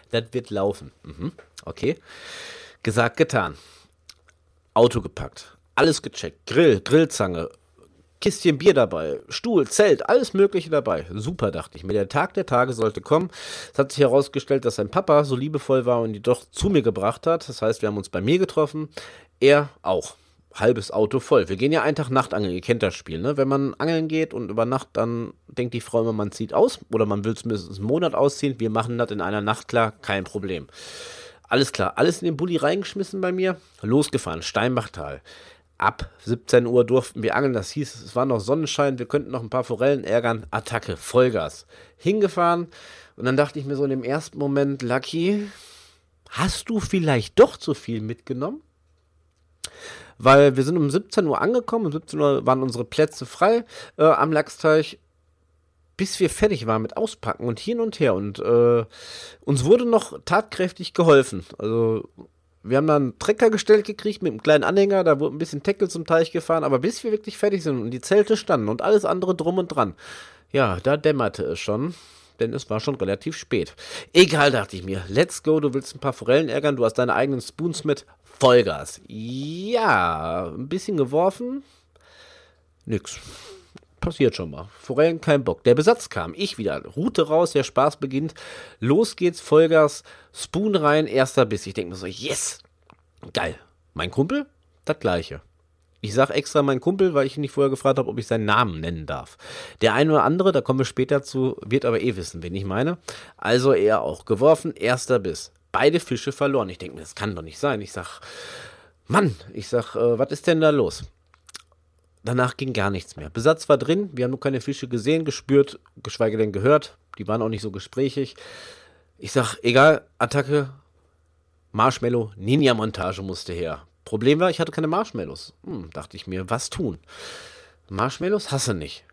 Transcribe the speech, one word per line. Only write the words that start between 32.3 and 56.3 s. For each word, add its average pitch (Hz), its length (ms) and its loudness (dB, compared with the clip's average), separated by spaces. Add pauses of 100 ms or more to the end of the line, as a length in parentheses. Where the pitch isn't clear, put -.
Bulli 170 200 -2
reingeschmissen 190 640 -4
bei 180 100 -2
mir. 185 260 -2 (260)
Losgefahren, 104 580 0
Steinbachtal. 104 800 -4 (560)
Ab - 320 -2 (140)
siebzehn 120 420 2
Uhr 120 180 4
durften 120 380 0
wir 107 140 0
angeln. 135 180 2
Das 101 160 -4
hieß, - 260 -8 (100)
es - 100 -10
war 123 100 0
noch 123 140 0
Sonnenschein, 143 580 -2
wir 120 80 -8
könnten - 240 -4
noch 123 140 -8
ein 110 80 -12
paar 127 120 -2
Forellen 127 400 0
ärgern. 113 460 0
Attacke, 107 480 -6
Vollgas. 113 720 0 (300)
Hingefahren 175 720 0 (480)
und 107 80 -6
dann 131 120 2
dachte 147 220 0
ich 135 60 -10
mir 139 100 -6
so 139 80 -2
in 139 80 0
dem 131 120 -4
ersten 147 360 -6
Moment, 139 420 0
Lucky, 165 640 -2 (800)
hast - 400 -4
du 220 100 -2
vielleicht 156 600 0
doch 247 180 6
zu - 180 -4
viel 113 260 -8
mitgenommen? 131 600 -8 (1600)
Weil 135 380 8
wir 131 80 2
sind 165 140 0
um 143 120 2
siebzehn 185 380 0
Uhr 135 120 0
angekommen, 233 460 0
um 147 60 -4
siebzehn 151 280 -8
Uhr 143 280 2
waren 131 160 2
unsere 120 220 -4
Plätze - 420 -2
frei, 226 360 2 (340)
äh, 143 60 2
am 156 280 4
Lachsteich, 156 640 0 (1000)
bis - 220 -4
wir 175 100 2
fertig 139 360 0